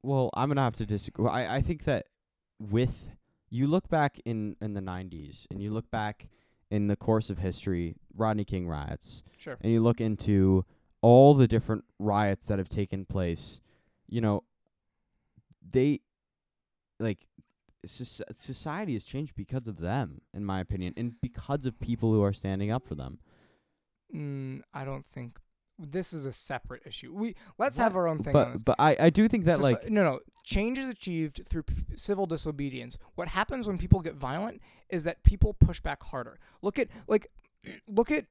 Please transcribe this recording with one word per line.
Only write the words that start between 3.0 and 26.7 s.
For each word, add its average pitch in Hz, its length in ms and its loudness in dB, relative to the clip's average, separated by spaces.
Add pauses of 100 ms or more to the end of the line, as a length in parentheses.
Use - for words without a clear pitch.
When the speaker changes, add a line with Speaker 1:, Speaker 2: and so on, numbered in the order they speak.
Speaker 1:
you 127 180 0
look 175 220 0
back 151 360 0
in, 107 360 -4
in 104 120 -6
the 98 80 -6
nineties, 90 680 -10
and 98 100 -8
you 104 100 -6
look 110 200 -6
back 107 380 -6 (420)
in 104 160 0
the 101 80 2
course 110 340 2
of 80 80 -6
history, 87 580 -4 (200)
Rodney 107 280 0
King 90 240 -4
riots, - 540 -8 (160)
Speaker 2:
Sure. 135 240 -14
Speaker 1:
and 113 100 0
you 113 120 4
look 117 180 4
into 98 640 4 (360)
all 135 340 10
the 131 120 8
different 110 380 0 (140)
riots 101 480 0
that 101 100 -2
have 92 120 -4
taken 95 360 -6
place, - 560 -4 (460)
you 117 120 -4
know, 107 240 2 (1300)
they, 131 300 2 (1000)
like, 110 280 -6 (580)
soc-, - 420 -12 (100)
society 156 560 -8
has 104 100 -6
changed 139 320 -10
because 120 320 -8
of 92 120 -10
them, 87 420 -4 (120)
in 104 100 -8
my 98 160 -2
opinion, 90 380 -4
and 117 240 -8
because 135 460 -6
of 117 120 -8
people 113 320 0
who 107 120 4
are 101 100 2
standing 98 380 -4
up 123 160 -4
for - 80 -10
them. 65 240 -12 (960)
Speaker 2:
Mm, 139 480 -10 (120)
I 135 120 -10
don't 135 200 -10
think, 120 320 -16 (400)
this 170 360 -8
is 147 120 -8
a 135 60 -6
separate 127 540 -10